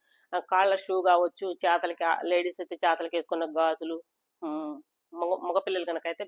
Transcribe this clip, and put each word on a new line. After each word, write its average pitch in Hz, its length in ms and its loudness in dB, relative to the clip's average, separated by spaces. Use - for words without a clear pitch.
ఆ, 180 40 -2
కాళ్ళ 190 360 4
షూ 190 260 0
కావచ్చు, 175 500 4
చేతలకి, 170 520 0
ఆ, 165 200 2
లేడీస్ 175 380 0
అయితే 170 140 -10
చేతలకి 165 400 0
వేసుకున్న 165 300 -2
గాజులు, 160 580 -2
ఉమ్, 151 380 -8
మగ, 175 300 -2
మగపిల్లలు 180 420 -2
కనుక 170 200 -4
అయితే 170 220 -6